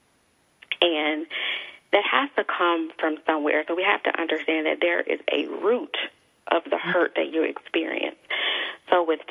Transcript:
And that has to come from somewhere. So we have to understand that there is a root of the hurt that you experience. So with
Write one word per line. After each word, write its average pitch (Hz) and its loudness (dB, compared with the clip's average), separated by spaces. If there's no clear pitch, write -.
And 156 0
that 202 6
has 277 4
to 202 2
come 170 0
from 156 0
somewhere. 151 2
So 170 -2
we 180 0
have 202 2
to - 0
understand 160 0
that 156 0
there 175 2
is - -2
a - -2
root 214 -2
of 170 0
the 170 0
hurt 175 0
that - -2
you 160 2
experience. - -4
So 180 6
with 160 0